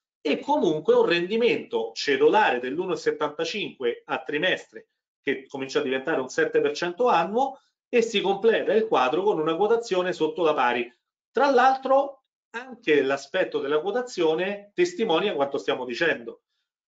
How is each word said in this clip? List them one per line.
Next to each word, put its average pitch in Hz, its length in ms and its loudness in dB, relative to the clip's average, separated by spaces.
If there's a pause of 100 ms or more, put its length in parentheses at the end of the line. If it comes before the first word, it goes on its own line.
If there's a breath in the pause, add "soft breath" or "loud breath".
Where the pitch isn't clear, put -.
(240)
e 277 160 0
comunque 220 540 2
un 233 140 4
rendimento 175 880 0
cedolare 147 640 4
dell'uno 156 340 -4
e 156 40 -4
settantacinque 151 1080 -4
a - 160 -6
trimestre, 151 680 -4 (300)
che - 280 -4
comincia 135 320 -4
a - 20 -2
diventare 131 400 -2
un 127 80 -8
sette 156 320 0
per 143 120 0
cento 175 340 -2
annuo, 220 520 0 (300 loud breath)
e - 140 2
si 196 180 -2
completa 185 500 2
il 220 140 2
quadro 147 380 2
con 196 160 0
una 160 160 0
quotazione 185 580 0
sotto 156 300 -2
la 156 100 4
pari. 123 360 0 (420)
Tra 277 180 2
l'altro 269 760 2 (260)
anche 240 500 0
l'aspetto 139 580 -2
della 147 220 0
quotazione 190 920 -2
testimonia 180 580 0
quanto 139 240 -2
stiamo 127 280 -4
dicendo, 117 580 -4 (440)